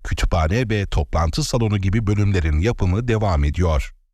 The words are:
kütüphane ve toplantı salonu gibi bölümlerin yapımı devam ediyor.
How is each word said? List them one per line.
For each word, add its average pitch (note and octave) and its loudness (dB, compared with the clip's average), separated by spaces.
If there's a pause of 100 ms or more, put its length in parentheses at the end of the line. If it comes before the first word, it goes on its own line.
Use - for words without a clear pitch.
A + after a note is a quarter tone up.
kütüphane F#2 0
ve G#2 -2
toplantı E2 -2
salonu A2 0
gibi G2 0
bölümlerin F#2+ 2
yapımı G#2+ 0
devam G#2 2
ediyor. D2+ 0 (200)